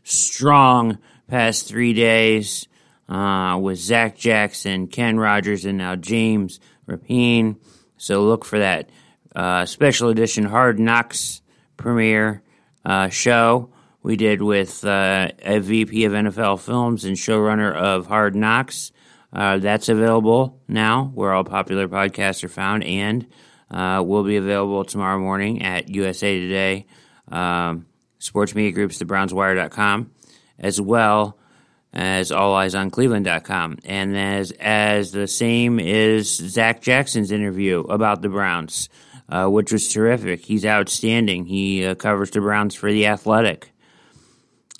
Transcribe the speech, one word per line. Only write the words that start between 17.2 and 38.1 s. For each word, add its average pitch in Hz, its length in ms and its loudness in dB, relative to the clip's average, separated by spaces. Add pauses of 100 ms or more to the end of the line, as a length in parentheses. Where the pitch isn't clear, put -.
of 90 340 -2
Hard 104 280 0
Knocks. 113 560 0 (420)
Uh, 95 260 0
that's 104 300 0
available 113 800 2
now 113 460 4
where 98 180 -2
all 95 100 2
popular 95 460 -4
podcasts 98 560 -2
are 90 40 -10
found, 95 360 -4
and, 104 420 -2 (440)
uh, 92 360 -2
will 101 160 2
be 101 140 0
available 98 480 -2
tomorrow 98 340 -4
morning 98 440 -2
at 92 260 -4
U 98 160 -2
S 92 180 -6
A 98 160 0
Today, 95 480 -2 (460)
um, 87 540 -4 (320)
Sports - 360 -4
Media 104 160 0
Groups, 95 280 -4
the 87 80 -8
browns 95 260 0
wire 95 220 0
dot 90 160 -2
com, 104 400 -2 (480)
as 98 220 -4
well 107 580 2 (540)
as 92 380 -2
all 98 240 2
eyes 95 200 0
on 95 160 -4
cleveland 117 340 0
dot 85 180 -2
com. 85 420 -4
And 98 320 -4
as, 98 440 -4
as 104 520 0
the 101 140 -4
same 117 540 0
is 110 480 2
Zach 113 540 -2
Jackson's 123 500 0
interview 98 560 -2
about 104 320 0